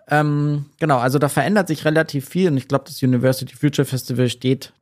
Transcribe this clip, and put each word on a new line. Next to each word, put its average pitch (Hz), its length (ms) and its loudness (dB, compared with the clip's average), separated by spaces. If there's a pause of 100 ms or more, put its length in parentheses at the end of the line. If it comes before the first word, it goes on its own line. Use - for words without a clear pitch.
Ähm, 147 600 0 (120)
genau, 147 200 0
also 127 200 2
da 139 100 2
verändert 185 380 0
sich 156 180 -4
relativ 156 440 0
viel 180 200 0
und 143 80 2
ich 131 120 -4
glaub, 135 160 -2
das - 180 -8
University 127 540 0
Future 143 280 0
Festival 127 440 -2
steht 127 540 -4